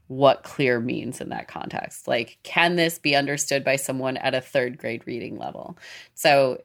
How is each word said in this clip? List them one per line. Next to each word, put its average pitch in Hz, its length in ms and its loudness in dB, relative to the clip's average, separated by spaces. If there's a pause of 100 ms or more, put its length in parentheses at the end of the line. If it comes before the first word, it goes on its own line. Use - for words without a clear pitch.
what 135 340 4
clear 123 380 0
means 120 400 -4
in - 80 -10
that - 180 -8
context. - 640 -10
Like, 120 340 -2
can 170 320 2
this 165 240 2
be 143 160 0
understood 139 480 0
by 139 140 2
someone 131 400 -4
at 131 180 -2
a 131 60 0
third 127 380 -2
grade 117 280 -8
reading - 320 -8
level? - 400 -12 (360)
So 139 500 4